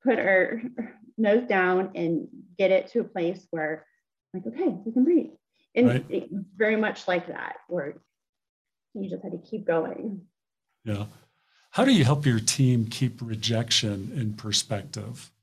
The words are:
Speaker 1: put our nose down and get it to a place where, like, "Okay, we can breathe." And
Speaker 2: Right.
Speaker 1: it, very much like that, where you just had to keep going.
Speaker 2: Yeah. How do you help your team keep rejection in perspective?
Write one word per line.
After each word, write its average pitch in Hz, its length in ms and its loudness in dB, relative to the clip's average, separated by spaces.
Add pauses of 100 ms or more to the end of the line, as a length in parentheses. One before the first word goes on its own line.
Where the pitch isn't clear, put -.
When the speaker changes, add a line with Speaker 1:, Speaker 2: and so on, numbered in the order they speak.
Speaker 1:
put 233 160 2
our 190 440 2 (560)
nose 220 280 4
down 185 500 2
and 170 340 -2 (280)
get 190 140 4
it 185 200 4
to 233 100 0
a - 20 -2
place 175 480 -4
where, 156 340 -4 (480)
like, 185 140 -10
"Okay, 277 200 -2
we 208 260 -4
can 254 100 4
breathe." 311 280 2 (440)
And 240 120 6
Speaker 2:
Right. 123 220 2
Speaker 1:
it, - 200 -6 (260)
very 214 220 2
much 214 300 -4
like 180 200 0
that, - 300 -10 (100)
where 151 340 -6 (920)
you 196 160 -8
just 180 140 -8
had 180 100 -10
to 170 60 -10
keep - 280 -10
going. 175 540 -2 (640)
Speaker 2:
Yeah. 104 220 -4 (640)
How 214 140 2
do 269 80 6
you 170 120 6
help 143 200 4
your 117 140 4
team 123 480 2
keep 120 340 -4
rejection 110 960 -2
in 110 180 -4
perspective? 107 960 -8 (140)